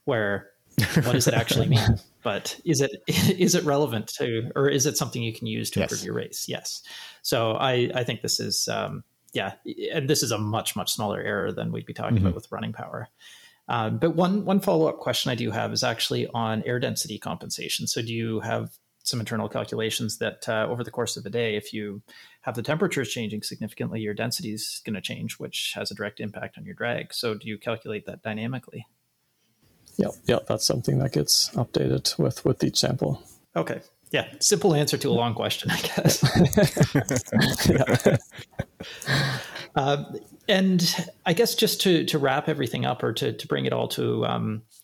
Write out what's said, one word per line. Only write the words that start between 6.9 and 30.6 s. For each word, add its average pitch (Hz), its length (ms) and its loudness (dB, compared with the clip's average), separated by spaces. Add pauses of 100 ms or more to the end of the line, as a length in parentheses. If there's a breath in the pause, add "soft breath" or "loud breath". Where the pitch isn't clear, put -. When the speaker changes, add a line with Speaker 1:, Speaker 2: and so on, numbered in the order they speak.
Speaker 1:
So 113 320 0
I, 123 400 2
I 127 120 -2
think 117 160 -4
this - 180 -2
is, 107 300 -2
um, 104 340 -4 (300)
yeah, 98 220 -4 (360)
and 135 180 -2
this 135 140 2
is 117 80 0
a 110 60 0
much, 107 400 -2
much 90 160 -2
smaller 101 260 -2
error 101 320 -2
than 110 220 -4
we'd 113 120 -8
be - 80 -12
talking 110 260 2
Speaker 2:
Mm-hmm. 95 80 6
Speaker 1:
about 90 80 2
with - 160 -12
running 107 200 -6
power. 113 380 -10 (580 loud breath)
Um, 113 300 -2
but 160 180 2
one, 185 300 2
one 190 160 2
follow-up 160 380 2
question 131 320 -2
I 123 40 0
do 113 160 -2
have 110 220 -2
is 107 100 -2
actually 123 440 0
on 110 360 0
air 123 160 -2
density 113 400 -4
compensation. - 680 -6
So - 140 -2
do 113 120 -4
you 113 260 -2
have 113 320 -4 (320)
some - 160 -4
internal 107 280 -2
calculations 110 680 -4
that, - 320 -6
uh, 110 180 0
over 120 160 -4
the 113 60 -12
course 117 260 -4
of 120 80 -10
the 101 60 -10
day, 113 260 -2
if 104 160 -6
you 104 300 -8 (400 loud breath)
have 117 140 -6
the 117 80 -4
temperatures 151 460 -2
changing 123 340 -4
significantly, - 560 -6
your 104 160 -4
density 117 360 -4
is - 320 -8
gonna 110 160 -4
change, 113 340 -8
which - 420 -8
has 101 160 -6
a - 20 -10
direct 104 260 -8
impact - 380 -10
on 104 80 -14
your 98 80 -12
drag. 120 400 -6
So 110 220 -2
do 104 120 -12
you 107 120 -8
calculate 110 480 -6
that - 160 -12
dynamically? 113 640 -8 (1120)
Speaker 3:
Yeah, - 100 4 (180)
yeah, 120 220 4
that's - 180 0